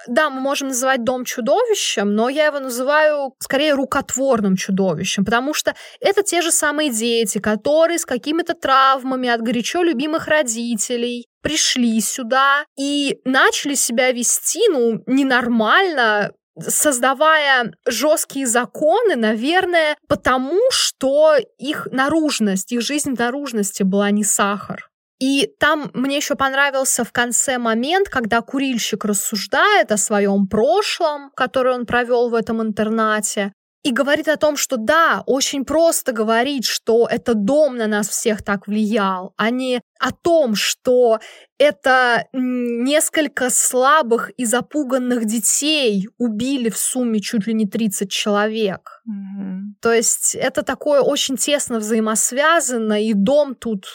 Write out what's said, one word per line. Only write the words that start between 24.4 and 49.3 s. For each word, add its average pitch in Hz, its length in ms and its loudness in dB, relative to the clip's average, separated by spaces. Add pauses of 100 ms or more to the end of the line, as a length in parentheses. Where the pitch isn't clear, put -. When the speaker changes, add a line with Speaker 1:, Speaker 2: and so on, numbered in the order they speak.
Speaker 1:
И 269 280 0 (120)
там 294 340 0
мне 277 240 -2
еще 294 180 -4
понравился 269 680 0
в - 80 -10
конце 247 460 0
момент, 247 520 0
когда 233 320 0
курильщик 262 640 -4
рассуждает 269 840 0
о 214 60 0
своем 202 500 2
прошлом, 285 880 0
которое 254 400 0
он 240 100 -6
провел 240 440 2
в 226 60 -4
этом 226 260 -2
интернате, 214 880 -2 (320)
и 294 80 -2
говорит 285 380 0
о 294 80 2
том, 302 200 2
что - 200 -4
да, 294 480 2
очень 269 400 -2
просто 320 480 0
говорить, 226 520 0
что 233 400 2
это 240 280 -2
дом 254 440 2
на 220 100 -2
нас 208 220 0
всех 214 340 -2
так 202 240 -4
влиял, 202 680 -2
а 214 120 0
не 254 320 -2 (180)
о 254 120 -2
том, 311 440 2
что 240 640 2 (400)
это, 254 760 4
м, 247 520 -2
несколько 294 640 0
слабых 254 880 2
и 254 80 -4
запуганных 247 800 -2
детей 226 840 0 (100)
убили 240 520 -2
в 196 80 -6
сумме 233 420 -2
чуть 208 280 -4
ли 233 60 -2
не 220 140 0
тридцать 208 440 -4
человек. 208 920 -4
Speaker 2:
Мгм. 196 760 -10